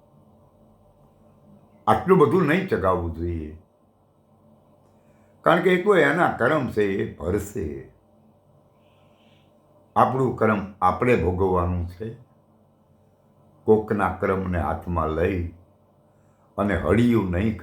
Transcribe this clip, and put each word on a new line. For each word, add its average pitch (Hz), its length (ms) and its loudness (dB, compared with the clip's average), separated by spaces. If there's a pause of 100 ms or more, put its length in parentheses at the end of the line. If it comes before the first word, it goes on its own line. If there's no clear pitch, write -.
(1900)
આટલું 170 340 2
બધું 156 300 2
નહીં 190 200 0
ચગાવવું 87 460 0
જોઈએ, 82 340 -8 (1900)
કારણ 165 200 4
કે 185 100 4
એ 180 80 0
તો 202 220 4
એના 151 340 2
કર્મ 135 260 0 (120)
છે, 104 100 2 (160)
એ - 20 -4 (140)
ભરશે. 95 480 -4 (2250)
આપણું 123 440 2
કર્મ 107 220 2 (260)
આપણે 120 360 2
ભોગવવાનું 90 680 0
છે. 110 160 -12 (1600)
કોકના 107 440 2 (120)
કર્મને 92 420 -2
હાથમાં 80 560 -4
લઈ 95 180 0 (1200)
અને 101 160 0 (120)
હળિયું 107 500 2
નહીં 107 260 0